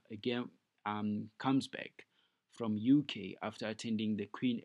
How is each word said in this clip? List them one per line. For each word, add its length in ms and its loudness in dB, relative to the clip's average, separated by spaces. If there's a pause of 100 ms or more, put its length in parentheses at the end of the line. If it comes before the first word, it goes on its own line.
(100)
again, 400 -2 (340)
um, 540 0
comes 280 4
back 380 -12 (480)
from 240 -2
U 320 6
K 340 -6
after 240 -6
attending 520 -2
the 80 -4
Queen 380 -2